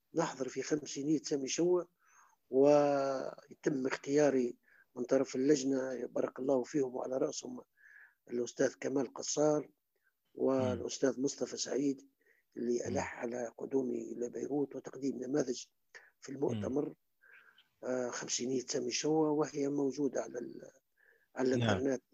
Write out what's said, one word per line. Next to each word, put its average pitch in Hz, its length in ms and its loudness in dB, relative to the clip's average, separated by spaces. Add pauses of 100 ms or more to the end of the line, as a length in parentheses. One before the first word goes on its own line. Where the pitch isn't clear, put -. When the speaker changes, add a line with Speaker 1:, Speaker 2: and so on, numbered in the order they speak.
(160)
Speaker 1:
نحضر 151 320 0
في 135 140 -6
خمسينية 147 600 0
سامي 139 240 -2
شوى، 175 400 2 (640)
ويتم 139 1400 4
اختياري 135 680 4 (400)
من 127 80 -4
طرف 135 320 2
اللجنة 131 720 2
بارك - 340 -4
الله 131 240 2
فيهم 131 320 -2
وعلى 127 220 -4
رأسهم 127 440 -4 (680)
الأستاذ 120 500 0
كمال 131 340 -2
قصار 151 560 0 (640)
والأستاذ 127 800 0
Speaker 2:
مم. 127 60 -2
Speaker 1:
مصطفى 127 340 -4
سعيد 135 500 -2 (500)
اللي 120 220 0
Speaker 2:
مم. - 80 -6
Speaker 1:
ألح - 320 -4
على 120 380 -6
قدومي 123 540 -4
إلى 117 180 -6
بيروت 123 460 -4
وتقديم 131 480 -6
نماذج 127 400 -2 (580)
في - 100 -14
Speaker 2:
مم. 139 60 -10
Speaker 1:
المؤتمر، 127 560 -2 (920)
آه، 123 260 -2
خمسينية 127 580 -4
سامي 123 240 -2
شوى، 156 380 2
وهي 147 400 0
موجودة 143 520 0
على 113 180 -8
ال-، - 320 -12 (640)
على 131 200 2
Speaker 2:
نعم. 113 220 4
Speaker 1:
الإنترنت 131 260 0 (100)